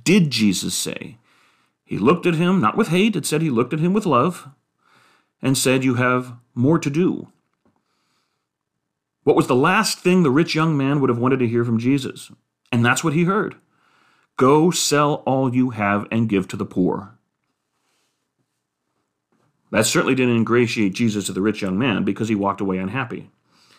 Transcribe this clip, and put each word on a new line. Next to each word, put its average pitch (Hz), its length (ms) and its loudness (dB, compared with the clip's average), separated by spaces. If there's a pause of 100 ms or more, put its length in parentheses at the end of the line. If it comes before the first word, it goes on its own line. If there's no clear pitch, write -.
did 165 280 4
Jesus 104 420 0
say? - 440 -8 (680)
He - 120 -8
looked 151 280 2
at 175 100 0
him, 175 260 0
not 107 160 0
with 214 100 0
hate, 185 280 0
it 156 100 -6
said 151 160 -2
he 165 100 0
looked 120 220 -2
at 156 60 -4
him 175 140 0
with 214 120 -2
love, 147 440 0 (920)
and 131 160 0
said, 131 260 0
"You 131 120 0
have 127 380 -2 (220)
more 139 240 2
to 151 100 -4
do." 151 380 -2 (2000)
What 147 120 2
was 160 120 2
the 135 80 0
last 185 440 0
thing 180 240 4
the 139 80 4
rich 147 240 0
young 156 200 0
man 139 240 0
would 131 100 2
have 117 100 -2
wanted 127 200 0
to 123 80 0
hear 117 160 0
from 120 140 0
Jesus? 123 540 -4 (400)
And 117 120 2
that's 123 200 2
what 160 100 -2
he 170 120 2
heard. 196 320 -2 (800)
"Go 156 340 4
sell 147 440 0 (100)
all 131 280 0
you 127 180 0
have 104 380 -2
and 113 200 -2
give 95 180 0
to 104 100 -12
the 98 80 -6
poor." 95 520 -4 (2500)
That 110 160 2
certainly 135 300 0
didn't 123 220 2
ingratiate 113 560 0
Jesus 104 320 -2
to 98 80 -8
the 92 80 -4
rich 104 200 -2
young 92 160 -2
man, 101 260 -2
because 107 260 -4
he 113 60 0
walked 98 260 -2
away 95 160 -2
unhappy. 107 520 -10 (500)